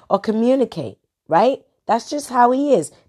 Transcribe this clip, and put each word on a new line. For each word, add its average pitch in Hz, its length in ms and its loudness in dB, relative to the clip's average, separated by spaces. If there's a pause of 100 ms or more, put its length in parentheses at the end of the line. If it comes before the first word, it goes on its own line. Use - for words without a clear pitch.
or 196 100 0
communicate, 220 800 -2 (280)
right? 233 360 0 (240)
That's 226 220 -4
just 294 200 -8
how 247 220 2
he 277 220 0
is. 165 180 0 (180)